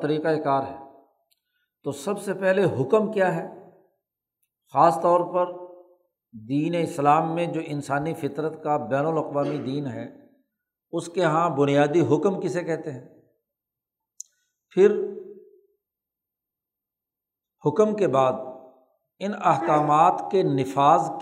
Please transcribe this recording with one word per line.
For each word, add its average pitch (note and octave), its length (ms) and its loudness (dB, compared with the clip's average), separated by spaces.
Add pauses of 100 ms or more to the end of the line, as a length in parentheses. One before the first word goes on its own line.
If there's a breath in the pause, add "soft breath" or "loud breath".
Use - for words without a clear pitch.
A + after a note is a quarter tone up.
طریقۂ D#3 420 0
کار C#3 200 0
ہے۔ - 140 -12 (1080)
تو C#3+ 60 -4
سب G3 300 -6
سے F#3+ 120 -4
پہلے F#3+ 300 2 (100)
حکم G3+ 380 2
کیا F#3 240 2
ہے؟ - 100 -6 (1300)
خاص E3 280 4
طور F3 200 4 (120)
پر F3+ 200 -2 (800)
دین C#3 420 -4
اسلام D#3+ 600 2
میں E3+ 100 -2
جو D#3+ 200 -4
انسانی D3 480 -4
فطرت D3+ 500 -6
کا D3+ 140 0 (100)
بین C#3 180 0
الاقوامی D3 520 -2
دین C3+ 300 -6
ہے، A#2 200 -10 (840)
اس E3+ 140 -6
کے - 140 -4
یہاں E3 280 2
بنیادی C#3+ 580 4
حکم E3+ 340 2
کسے E3+ 220 -4
کہتے D#3 280 -6
ہیں؟ B2+ 160 -14 (1700)
پھر G3+ 240 6 (2750)
حکم G#3 320 2
کے G3 120 2
بعد C3+ 260 2 (880)
ان G3 100 -6 (120)
احکامات D#3+ 760 2 (100)
کے F#3+ 120 2
نفاذ C#3+ 680 2 (120)